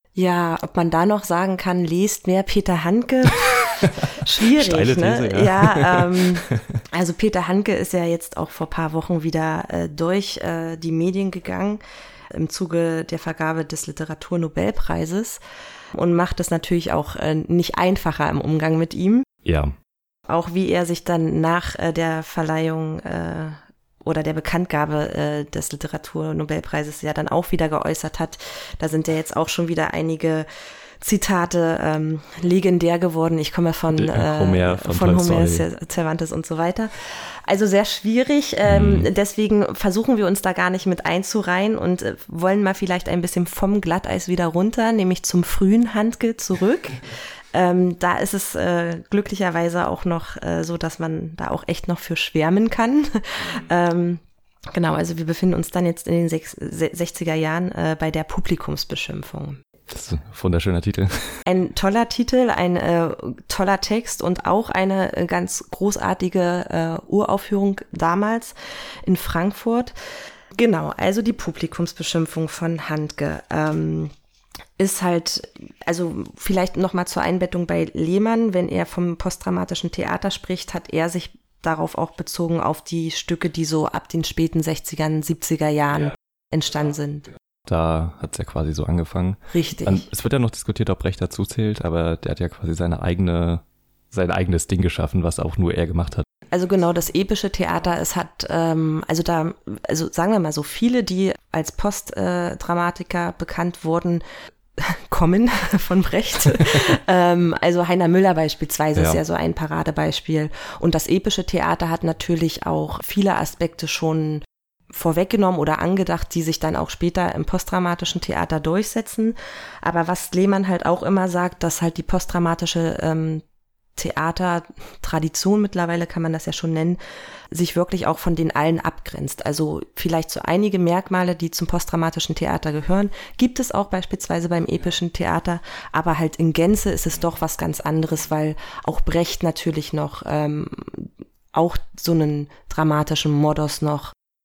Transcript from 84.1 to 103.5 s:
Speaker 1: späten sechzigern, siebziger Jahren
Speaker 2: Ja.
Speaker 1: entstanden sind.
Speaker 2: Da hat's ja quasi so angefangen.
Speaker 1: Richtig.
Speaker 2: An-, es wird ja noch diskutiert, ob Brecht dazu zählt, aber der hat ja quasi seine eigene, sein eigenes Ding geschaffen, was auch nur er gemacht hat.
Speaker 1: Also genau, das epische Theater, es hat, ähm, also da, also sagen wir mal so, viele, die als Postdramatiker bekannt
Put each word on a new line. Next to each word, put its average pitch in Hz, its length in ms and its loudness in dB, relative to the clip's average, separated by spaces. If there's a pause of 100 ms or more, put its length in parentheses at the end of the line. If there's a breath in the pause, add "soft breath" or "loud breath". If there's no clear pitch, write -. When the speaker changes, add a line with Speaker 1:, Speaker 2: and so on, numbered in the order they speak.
Speaker 1:
späten 165 400 0
sechzigern, 156 600 -2
siebziger 160 460 -2
Jahren 147 360 2
Speaker 2:
Ja. 143 100 -2 (380)
Speaker 1:
entstanden 151 400 0
sind. 147 380 -8 (360)
Speaker 2:
Da 82 540 0
hat's - 180 -8
ja - 60 -6
quasi 78 280 -2
so 78 120 -4
angefangen. 90 520 0 (180)
Speaker 1:
Richtig. - 340 -2
Speaker 2:
An-, 95 140 2 (100)
es 104 100 -6
wird 117 120 0
ja 139 40 2
noch 117 120 2
diskutiert, - 400 -2
ob 92 100 -2
Brecht - 200 -2
dazu 95 240 -2
zählt, 107 400 -2
aber 82 320 0
der - 160 -4
hat - 80 -6
ja 87 80 0
quasi 82 260 -4
seine 85 280 0
eigene, 85 580 2 (500)
sein 90 200 0
eigenes 87 380 2
Ding 90 140 2
geschaffen, 87 420 0
was 85 160 0
auch 80 160 -2
nur 87 180 2
er 85 140 2
gemacht 85 280 -2
hat. - 80 0 (260)
Speaker 1:
Also 180 180 2
genau, 175 240 4
das 170 220 -2
epische 196 360 0
Theater, 170 500 0
es 165 160 -4
hat, - 340 -6
ähm, 160 580 2
also 160 160 2
da, 165 300 0 (340)
also 160 240 -2
sagen 175 180 0
wir 220 80 4
mal 160 140 0
so, 147 100 -2
viele, 240 400 2
die 185 300 0 (180)
als 160 220 -4
Postdramatiker 175 1700 -2
bekannt 170 460 -4